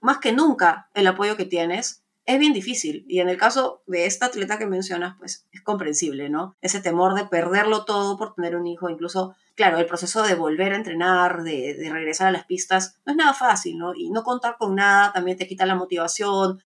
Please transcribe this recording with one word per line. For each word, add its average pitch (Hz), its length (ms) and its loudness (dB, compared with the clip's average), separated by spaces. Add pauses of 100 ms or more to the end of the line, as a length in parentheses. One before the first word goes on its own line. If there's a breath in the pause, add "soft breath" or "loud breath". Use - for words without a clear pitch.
más 262 160 2
que 226 140 0
nunca 240 600 4
el 202 140 4
apoyo 202 320 0
que 185 80 -2
tienes, 175 560 -4 (240)
es 262 120 2
bien 302 140 4
difícil. 202 560 -4
Y 180 120 0
en 180 100 2
el 180 80 -2
caso 247 480 2
de 175 180 0
esta 202 220 -2
atleta 214 320 -4
que 214 80 -4
mencionas, 185 520 -4
pues, - 320 -16
es - 120 -20
comprensible, 151 640 -4
¿no? 165 320 -4
Ese 190 220 -4
temor 180 320 2
de 202 100 -2
perderlo 202 640 0
todo 202 320 -2
por 214 160 -10
tener 170 220 -4
un 175 100 -4
hijo, 170 240 -6
incluso, 175 440 -4 (200 soft breath)
claro, 175 240 4
el 170 80 2
proceso 185 360 -2
de 202 120 4
volver 165 400 0
a - 20 -2
entrenar, 180 640 0
de, 147 300 -4
de 156 180 -8
regresar 156 360 -2
a 156 60 6
las 170 120 -2
pistas, 190 520 -2 (100)
no 277 60 -2
es 294 40 2
nada 302 160 4
fácil, 190 460 0
¿no? 175 160 -6
Y 175 160 -8
no 220 120 -2
contar 240 360 -4
con 196 160 -2
nada 202 400 6
también 185 240 -2
te 185 80 -4
quita 190 180 -2
la 190 100 2
motivación 185 880 -2 (120)